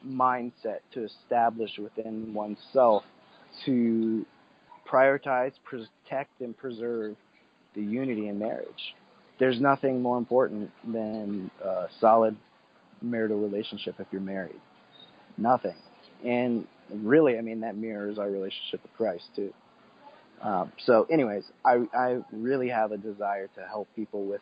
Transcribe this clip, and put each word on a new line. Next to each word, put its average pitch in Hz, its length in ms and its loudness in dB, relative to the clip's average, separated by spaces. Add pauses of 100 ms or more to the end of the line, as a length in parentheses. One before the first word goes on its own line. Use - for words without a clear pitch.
mindset 127 720 0 (160)
to 120 100 -6
establish 113 720 0
within 110 560 -8
oneself 107 720 2 (600)
to 113 580 2 (680)
prioritize, 135 600 4 (120)
protect, - 760 -10
and 120 160 -10
preserve 117 600 -6 (580)
the 104 80 -6
unity 110 460 -2
in 101 100 -6
marriage. - 560 -8 (440)
There's 131 220 4
nothing 135 420 2
more 123 160 0
important 107 520 0 (140)
than 107 640 -6 (140)
a 92 220 -4 (140)
solid 110 360 6 (640)
marital 110 380 -2
relationship 104 600 -4
if 123 120 -12
you're 95 100 -6
married. 95 400 -8 (800)
Nothing. 110 380 2 (480)
And 120 420 0 (260)
really, 117 460 4
I - 20 -6
mean, 113 200 -8
that 110 160 -8
mirrors 104 420 -6
our 104 100 -2
relationship 98 540 -6
with - 140 -20
Christ, 98 280 -2 (120)
too. 101 160 -6 (880)
Um, 95 300 -2 (120)
so 113 260 8
anyways, 117 340 2 (200)
I, 123 180 6 (120)
I 127 240 0 (140)
really 123 380 -2
have 110 220 0
a 107 40 -4
desire 101 600 -6
to 92 120 -14
help 104 260 -8
people 104 320 -6
with 101 160 -6